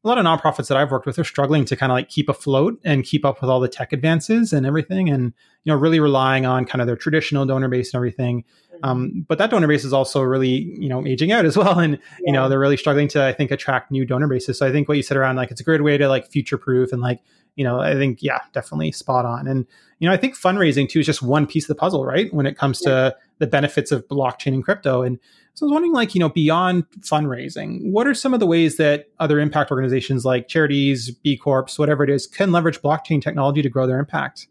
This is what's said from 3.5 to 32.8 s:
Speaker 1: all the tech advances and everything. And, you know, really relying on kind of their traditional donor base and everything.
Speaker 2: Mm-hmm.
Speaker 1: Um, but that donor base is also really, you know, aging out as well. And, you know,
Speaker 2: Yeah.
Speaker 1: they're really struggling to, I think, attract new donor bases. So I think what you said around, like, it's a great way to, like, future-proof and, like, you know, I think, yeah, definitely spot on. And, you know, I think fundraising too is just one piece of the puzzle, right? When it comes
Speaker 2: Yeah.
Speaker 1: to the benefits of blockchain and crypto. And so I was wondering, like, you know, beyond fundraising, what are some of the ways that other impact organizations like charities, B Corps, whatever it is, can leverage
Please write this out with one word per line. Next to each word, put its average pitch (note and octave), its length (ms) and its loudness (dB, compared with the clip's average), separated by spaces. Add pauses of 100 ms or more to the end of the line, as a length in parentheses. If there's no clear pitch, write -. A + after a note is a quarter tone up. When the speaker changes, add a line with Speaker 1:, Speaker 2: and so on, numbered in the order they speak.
Speaker 1:
all B2+ 80 4
the B2+ 100 0
tech - 240 -8
advances D#3+ 600 0
and C#3 120 2
everything. D#3+ 460 -2
And, B2 220 0 (320)
you D#3 80 0
know, D3 40 4
really D#3+ 220 4
relying C3+ 480 2
on B2+ 200 0
kind B2+ 140 -4
of A#2 60 0
their A#2+ 100 -2
traditional D3 500 -2
donor C3 220 0
base B2 240 -2
and B2+ 60 -4
everything. B2 460 -4 (280)
Speaker 2:
Mm-hmm. F3 100 -20
Speaker 1:
Um, C3 460 -4
but E3 80 -2
that A3 140 0
donor F3 180 2
base C#3 160 2
is C3 80 -4
also C3+ 300 0
really, C3 560 0
you C#3 100 -6
know, B2+ 180 -4
aging C#3+ 260 0
out A3+ 120 4
as D#3 100 2
well. F#3 240 4
And, D#3 200 2 (220)
you D3+ 120 0
know, C3+ 120 2
Speaker 2:
Yeah. C3+ 40 0
Speaker 1:
they're C3+ 100 2
really C#3 200 4
struggling D3 300 2
to, C#3+ 140 0
I C3+ 120 2
think, C#3 160 -2
attract C3+ 400 -4
new C3+ 160 -2
donor C3 200 0
bases. B2+ 300 -2
So C#3 100 0
I B2+ 60 2
think C#3+ 160 0
what D3+ 80 2
you C3+ 60 0
said C3+ 160 -2
around, C3 180 2
like, B2+ 140 -4
it's A#2+ 100 -14
a - 40 -12
great D3+ 200 2
way D3 140 4
to, C#3 100 4
like, C3 200 0
future-proof B2+ 680 -2
and, B2 80 -4
like, B2 180 -4 (360)
you C#3 80 -2
know, B2 140 -2
I D3+ 140 0
think, C3+ 300 -2
yeah, - 160 -2 (160)
definitely D#3 380 -6
spot B2+ 340 -2
on. B2 200 -6
And, C3+ 200 -2 (320)
you E3 100 0
know, F#3+ 60 4
I - 20 2
think C4 180 -2
fundraising D#3+ 540 0
too D#3+ 120 0
is C#3 40 0
just D#3 160 -2
one C#3+ 260 2
piece D#3 180 -4
of - 40 -14
the D3 60 -2
puzzle, D3+ 320 -2
right? D#3+ 260 -2
When C#3+ 140 0
it C#3+ 100 -4
comes C3+ 260 -2
Speaker 2:
Yeah. C#3+ 80 2
Speaker 1:
to C3 260 2 (220)
the D3 80 0
benefits C#3+ 460 0
of B2 160 -4
blockchain C3+ 460 -2
and C3 100 -2
crypto. C3+ 380 0
And B2+ 160 -4 (340)
so - 140 -4
I - 20 0
was C#4+ 40 2
wondering, E4 200 0
like, A#3+ 220 0
you F3+ 60 2
know, D#3 100 2
beyond F3 540 0 (160)
fundraising, D3+ 880 -6
what G#3+ 160 0
are C#4 80 2
some C4 180 -2
of A#3+ 80 0
the G3 60 2
ways E3 320 2
that D3 300 2 (100)
other D3 220 2
impact D3 300 0
organizations C3 540 -2
like B2+ 240 0
charities, C#3 600 0
B C#3 260 -2
Corps, C3+ 300 0 (100)
whatever D3 260 0
it C#3 60 2
is, C#3 180 0
can G3 240 -2
leverage E3+ 300 2